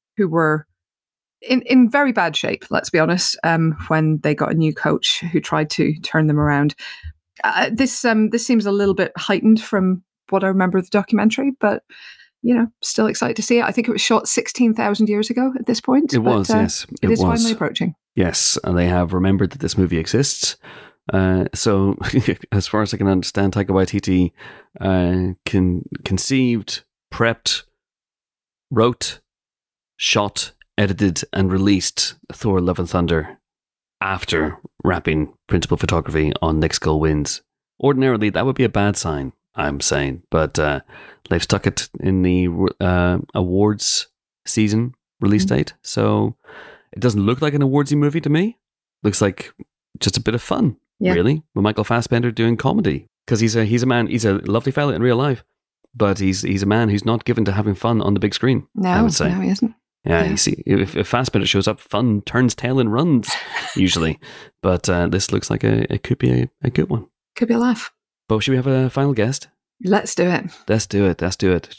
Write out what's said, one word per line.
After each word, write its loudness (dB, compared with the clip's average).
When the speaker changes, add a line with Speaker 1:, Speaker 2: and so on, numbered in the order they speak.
Speaker 1:
who 0
were 0
in, 0
in 6
very 2
bad 0
shape, -4
let's -2
be 2
honest, 2
um, 2
when 2
they 0
got -2
a 0
new 2
coach -2
who 0
tried -4
to 0
turn 0
them 2
around. 2
Uh, 0
this, -2
um, 2
this -2
seems 2
a 0
little 2
bit 0
heightened 2
from -2
what 0
I 0
remember 2
of 0
the -18
documentary, 0
but 0
you 2
know, 2
still 0
excited -2
to -6
see 2
it. 2
I -2
think -2
it -2
was -2
shot 0
sixteen 0
thousand 0
years 0
ago 0
at -6
this 0
point, 2
Speaker 2:
It 4
Speaker 1:
but, 2
Speaker 2:
was, -2
Speaker 1:
uh, 4
Speaker 2:
yes, -2
Speaker 1:
it 2
Speaker 2:
it 6
Speaker 1:
is 4
Speaker 2:
was. 2
Speaker 1:
finally 2
approaching. -4
Speaker 2:
Yes, 0
and 0
they 2
have 0
remembered 2
that -16
this -2
movie 2
exists. -2
Uh, 2
so, 0
<laughs> -4
as 0
far -2
as -2
I -8
can 0
understand, 0
Taika -2
Waititi, 2
uh, 0
con-, 0
conceived, -2
prepped, -2
wrote, -2
shot, -2
edited, 2
and 2
released 0
Thor: -2
Love 0
and -4
Thunder 0
after -4
wrapping 0
principal 0
photography 0
on 0
Nick 0
Skull 0
Winds. -2
Ordinarily, 2
that -2
would 0
be 0
a 2
bad 0
sign, -6
I'm -4
saying, -2
but, 0
uh, 0
they've 0
stuck -2
it -4
in 0
the, 2
uh, 2
awards 0
season 0
release 2
Speaker 1:
Mm-hmm. 0
Speaker 2:
date, -2
so -2
it -14
doesn't 0
look 0
like -2
an 0
awardsy 0
movie 0
to -4
me. 0
Looks 0
like -2
just 0
a -2
bit -2
of -4
fun, -2
Speaker 1:
Yeah. 0
Speaker 2:
really, 2
with 0
Michael 0
Fassbender 0
doing 0
comedy, 0
'cause 0
he's 2
a, 2
he's 0
a 0
man, 2
he's -2
a 2
lovely 0
fella -2
in -2
real 4
life, -2
but 2
he's, 0
he's -2
a 0
man 2
who's 0
not -2
given 0
to 0
having 0
fun 0
on 0
the 0
big 0
screen, 0
Speaker 1:
No, -2
Speaker 2:
I 2
would 2
say. 0
Speaker 1:
no, -2
he 0
isn't. -2
Speaker 2:
Yeah, 2
Speaker 1:
Yeah. 0
Speaker 2:
you -2
see, -2
if, 0
if -2
Fassbender 0
shows 0
up, -4
fun 0
turns 0
tail -2
and 2
runs, 2
Speaker 1:
<laughs> -10
Speaker 2:
usually. 0
But, 0
uh, 2
this -2
looks -2
like -2
a, 0
it -4
could -2
be 0
a, 0
a 2
good -2
one. -4
Speaker 1:
Could -2
be 2
a 2
laugh. -2
Speaker 2:
But 0
should -2
we 4
have -2
a 2
final 0
guest? -2
Speaker 1:
Let's 0
do 0
it. 0
Speaker 2:
Let's 0
do 2
it. 0
Let's -2
do 2
it. -4